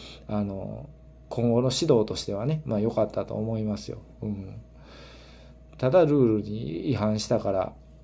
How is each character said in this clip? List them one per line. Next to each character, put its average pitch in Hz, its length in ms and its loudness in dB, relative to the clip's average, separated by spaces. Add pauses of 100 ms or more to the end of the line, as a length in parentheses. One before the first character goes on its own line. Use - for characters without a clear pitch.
(280)
あ、 107 100 -4
あ 104 40 0
の、 101 460 -8 (400)
今 120 240 2
後 120 100 4
の 131 100 2
指 156 200 2
導 110 140 6
と - 100 -6
し - 80 -8
て 104 100 -4
は 104 120 -4
ね、 156 180 -2
ま 117 120 -2
あ、 104 40 0
良 110 100 2
か 110 140 0
っ 107 60 -2
た 101 160 -4
と - 80 -8
思 110 240 -4
い 110 60 -2
ま 104 120 -2
す - 140 -10
よ。 - 80 -12 (240)
う 107 40 -6
ん。 101 340 -8 (1200)
た 131 120 0
だ 175 140 8
ル 147 160 4
ー 113 180 6
ル 101 40 0
に 107 480 -6
違 127 40 2
反 107 260 0
し - 80 -6
た 117 100 2
か 101 140 -2
ら、 95 200 -2 (320)